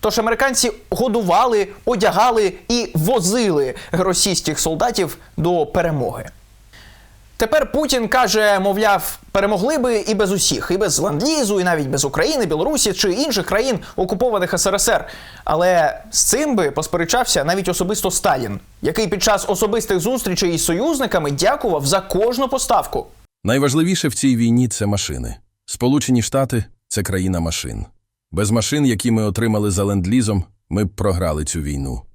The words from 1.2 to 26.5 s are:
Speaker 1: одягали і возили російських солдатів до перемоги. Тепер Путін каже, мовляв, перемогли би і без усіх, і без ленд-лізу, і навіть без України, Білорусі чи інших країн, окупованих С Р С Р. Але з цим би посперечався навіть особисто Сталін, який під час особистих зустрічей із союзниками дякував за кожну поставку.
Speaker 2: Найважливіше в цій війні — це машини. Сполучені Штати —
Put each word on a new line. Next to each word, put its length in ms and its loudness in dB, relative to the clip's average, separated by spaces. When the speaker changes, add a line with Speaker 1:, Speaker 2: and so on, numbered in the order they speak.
Speaker 1:
одягали 680 2
і 260 -2
возили 800 2
російських 680 0
солдатів 580 -2
до 300 0
перемоги. 600 -2
Тепер 360 0
Путін 360 0
каже, 500 2
мовляв, 600 0
перемогли 460 0
би 180 0
і 180 0
без 180 0
усіх, 420 -2
і 20 0
без 240 0
ленд-лізу, 600 0
і 40 -2
навіть 240 0
без 160 0
України, 420 0
Білорусі 460 0
чи 200 0
інших 340 -2
країн, 320 0
окупованих 580 0
С 120 0
Р 80 0
С 140 0
Р. 200 0
Але 680 2
з 120 0
цим 340 0
би 140 2
посперечався 760 0
навіть 240 0
особисто 420 -2
Сталін, 500 -2
який 260 0
під 140 -2
час 260 2
особистих 520 0
зустрічей 540 -2
із 100 -2
союзниками 680 0
дякував 560 0
за 140 2
кожну 480 0
поставку. 580 0
Speaker 2:
Найважливіше 640 2
в 60 -2
цій 220 2
війні — 320 4
це 180 -2
машини. 500 -4
Сполучені 560 2
Штати — 420 0